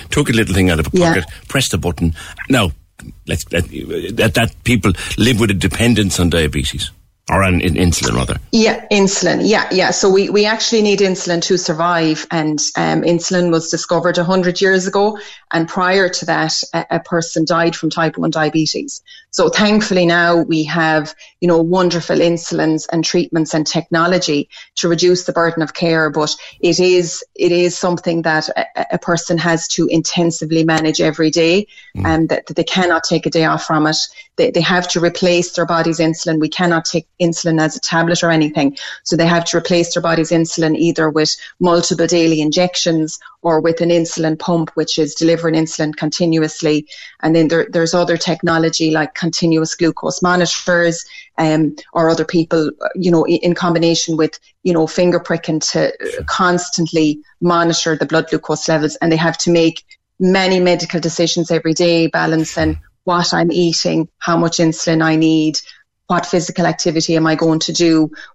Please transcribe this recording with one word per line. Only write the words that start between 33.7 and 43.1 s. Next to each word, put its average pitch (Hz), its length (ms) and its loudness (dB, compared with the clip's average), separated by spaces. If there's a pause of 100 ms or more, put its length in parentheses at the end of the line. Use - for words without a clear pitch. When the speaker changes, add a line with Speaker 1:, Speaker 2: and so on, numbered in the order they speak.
Speaker 2:
it. 156 100 -2 (380)
They, - 160 2
they 175 100 0
have 180 280 0
to 175 120 -2
replace 175 520 0
their 175 120 -2
body's 165 360 0
insulin. 160 400 0
We 156 80 0
cannot 170 380 0
take - 200 -4 (160)
insulin 165 380 0
as 156 160 0
a - 40 -12
tablet 170 440 0
or 165 80 2
anything. 151 440 0 (280)
So - 100 -2
they 165 120 2
have 170 180 2
to - 120 -4
replace 170 380 0
their 170 80 -2
body's 165 300 0
insulin 165 440 0
either 165 320 2
with 156 280 0 (240)
multiple 170 480 2
daily 165 320 2
injections 160 800 0 (220)